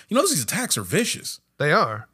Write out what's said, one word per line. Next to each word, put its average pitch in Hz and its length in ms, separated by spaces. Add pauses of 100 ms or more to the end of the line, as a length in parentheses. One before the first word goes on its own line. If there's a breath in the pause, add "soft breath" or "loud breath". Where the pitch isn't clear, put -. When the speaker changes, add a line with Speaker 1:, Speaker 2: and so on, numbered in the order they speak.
Speaker 1:
you 214 80
know, 285 100
these 240 160
attacks 196 360
are 104 40
vicious. - 580 (160)
Speaker 2:
They 143 140
are. 120 440